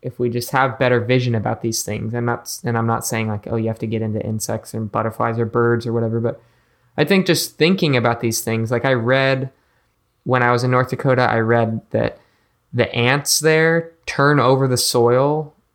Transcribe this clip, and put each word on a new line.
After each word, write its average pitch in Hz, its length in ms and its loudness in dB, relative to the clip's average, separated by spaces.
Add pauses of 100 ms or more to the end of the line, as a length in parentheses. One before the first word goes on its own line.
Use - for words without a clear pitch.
if - 180 -12
we 123 120 0
just 120 220 -6
have 131 260 0
better 123 200 2
vision 123 360 2
about 113 260 -2
these 113 220 -4
things. 110 320 -6
I'm 120 100 -4
not, - 400 -6
and 117 140 -2
I'm 113 80 -2
not 117 200 -2
saying, 113 220 -4
like, 104 180 -6
oh, 113 100 -4
you 110 120 -2
have 113 120 -6
to 123 60 -6
get 110 140 -2
into 107 240 -4
insects 110 480 -6
and 110 180 -6
butterflies 113 480 -2
or 120 60 0
birds 117 420 0
or 113 60 -4
whatever, 113 260 -2
but 117 220 -4 (560)
I 147 80 2
think 190 220 2
just - 320 -2
thinking 165 360 2
about 117 260 2
these 113 200 -2
things, 113 300 -2
like, 120 160 0
I 135 80 4
read, 131 560 0 (760)
when 123 180 2
I 120 80 4
was 120 140 2
in 127 60 2
North 127 180 2
Dakota, 127 340 2
I 113 180 2
read 113 500 0
that - 280 -2 (540)
the 120 220 0
ants 127 460 0
there 160 520 2 (140)
turn 143 340 2
over 131 260 4
the 123 120 0
soil 139 760 2 (200)